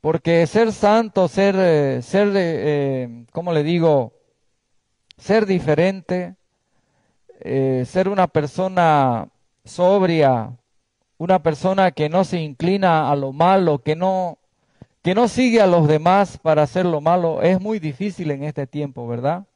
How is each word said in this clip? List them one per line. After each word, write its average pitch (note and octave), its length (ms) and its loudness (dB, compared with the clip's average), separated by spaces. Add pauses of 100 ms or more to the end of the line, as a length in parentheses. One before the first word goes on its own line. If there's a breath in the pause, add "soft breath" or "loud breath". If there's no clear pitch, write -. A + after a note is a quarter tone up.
Porque E3 460 0
ser A3 260 0
santo, G#3 540 0
ser, G3 300 0
eh, D3 440 2
ser, G3+ 340 0
eh, C3+ 960 -2
¿cómo E3+ 220 -6
le D3+ 100 0
digo? D#3 500 0 (1040)
Ser A3 280 0
diferente, F3+ 880 -2 (1080)
eh, C3 440 -2
ser F#3 220 -2
una F#3+ 180 0
persona D3+ 1000 0 (340)
sobria, E3 880 2 (680)
una F3+ 240 0
persona F3+ 500 0
que D3+ 180 -4
no F3+ 140 2
se F3 180 -4
inclina D#3+ 680 0
a D3 60 2
lo C#3 160 -6
malo, E3 480 2
que D3+ 160 -4
no, F#3 420 -4 (640 soft breath)
que F#3 140 -2
no A#3 120 2
sigue A#3 340 2
a G3 40 6
los E3+ 220 4
demás F3 500 2
para D3+ 260 2
hacer F3+ 220 -2
lo E3 140 -2
malo, E3 420 0
es F3+ 200 2
muy G#3+ 180 -6
difícil D#3+ 520 -6
en C#3 120 -6
este D3 240 -8
tiempo, C3+ 400 -10
¿verdad? C#3 380 -4 (100)